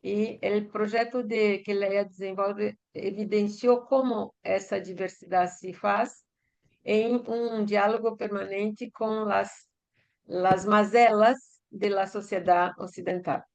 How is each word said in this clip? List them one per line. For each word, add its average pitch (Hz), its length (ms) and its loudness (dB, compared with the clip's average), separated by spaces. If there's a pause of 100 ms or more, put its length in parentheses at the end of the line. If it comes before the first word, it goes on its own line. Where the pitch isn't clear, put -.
e 208 400 -2
o 208 280 -2
projeto 233 520 -2
de, 214 360 0
que 196 140 -8
Leia 202 320 0
desenvolve 196 720 -4 (180)
evidenciou 208 920 0
como 247 560 0
essa 196 380 -2
diversidade 180 800 -4
se 185 140 -12
faz - 500 -2 (640)
em 220 320 2 (100)
um 226 380 -2
diálogo 214 520 0
permanente 202 760 -6
com 220 400 -4
as, 202 200 0 (960)
as 185 200 4
mazelas 214 720 6 (320)
da 196 360 -2
sociedade 185 720 0
ocidental. 180 640 -6 (120)